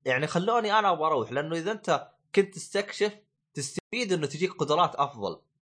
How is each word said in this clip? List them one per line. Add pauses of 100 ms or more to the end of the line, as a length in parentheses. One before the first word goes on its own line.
يعني
خلوني
أنا
أبغى
أروح،
لأنه
إذا
أنت (260)
كنت
تستكشف (420)
تستفيد
إنه
تجيك
قدرات
أفضل، (260)